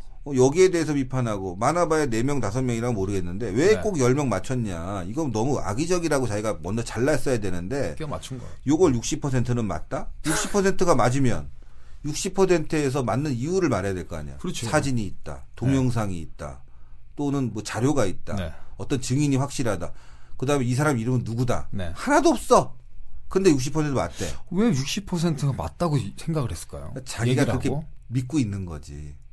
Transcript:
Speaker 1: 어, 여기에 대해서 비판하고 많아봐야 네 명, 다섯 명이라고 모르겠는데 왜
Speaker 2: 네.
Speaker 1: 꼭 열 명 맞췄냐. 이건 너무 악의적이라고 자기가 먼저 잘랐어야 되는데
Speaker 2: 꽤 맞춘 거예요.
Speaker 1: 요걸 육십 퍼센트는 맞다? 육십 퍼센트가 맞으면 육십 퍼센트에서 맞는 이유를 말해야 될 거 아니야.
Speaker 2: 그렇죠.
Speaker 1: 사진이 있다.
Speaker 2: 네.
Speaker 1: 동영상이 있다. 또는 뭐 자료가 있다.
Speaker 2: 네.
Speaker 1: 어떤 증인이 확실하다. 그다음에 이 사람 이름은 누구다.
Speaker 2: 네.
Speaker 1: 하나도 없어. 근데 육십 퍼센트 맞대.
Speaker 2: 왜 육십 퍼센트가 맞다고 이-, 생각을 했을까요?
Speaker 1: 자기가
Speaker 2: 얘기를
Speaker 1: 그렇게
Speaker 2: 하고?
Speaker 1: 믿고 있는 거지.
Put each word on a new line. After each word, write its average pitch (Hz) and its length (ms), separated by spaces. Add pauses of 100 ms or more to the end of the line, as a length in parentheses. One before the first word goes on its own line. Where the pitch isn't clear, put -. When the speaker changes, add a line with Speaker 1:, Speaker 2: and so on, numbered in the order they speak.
(260)
Speaker 1:
어, 147 80
여기에 143 360
대해서 160 240
비판하고 117 600
많아봐야 156 500
네 113 160
명, 139 180
다섯 110 220
명이라고 120 320
모르겠는데 95 560
왜 165 260
Speaker 2:
네. 180 60
Speaker 1:
꼭 185 180
열 123 140
명 139 160
맞췄냐. 95 760
이건 127 260
너무 113 260
악의적이라고 156 680
자기가 104 360
먼저 107 200
잘랐어야 131 580
되는데 95 580
Speaker 2:
꽤 156 80
맞춘 127 320
거예요. - 120 (160)
Speaker 1:
요걸 156 300
육십 - 240
퍼센트는 123 460
맞다? 90 440 (160)
육십 156 260
퍼센트가 190 420
맞으면 117 560 (560)
육십 165 280
퍼센트에서 156 680
맞는 127 320
이유를 165 340
말해야 98 240
될 90 160
거 85 80
아니야. 73 220
Speaker 2:
그렇죠. - 280
Speaker 1:
사진이 131 380
있다. - 300
Speaker 2:
네. 67 60 (160)
Speaker 1:
동영상이 120 600
있다. 78 440 (540)
또는 139 360
뭐 107 100
자료가 123 440
있다. 82 300
Speaker 2:
네. 87 140 (280)
Speaker 1:
어떤 127 240
증인이 139 340
확실하다. 123 560 (460)
그다음에 135 260
이 123 100
사람 147 240
이름은 120 260
누구다. 113 460
Speaker 2:
네. 87 240
Speaker 1:
하나도 311 360
없어. 214 460 (520)
근데 190 220
육십 131 240
퍼센트 151 200
맞대. 90 320 (260)
Speaker 2:
왜 208 160
육십 143 360
퍼센트가 156 480
맞다고 147 460
이-, 98 180
생각을 156 340
했을까요? - 440 (100)
Speaker 1:
자기가 113 220 (160)
Speaker 2:
얘기를 - 40
Speaker 1:
그렇게 90 220
Speaker 2:
하고? 147 160 (240)
Speaker 1:
믿고 127 300
있는 101 260
거지. 73 520 (160)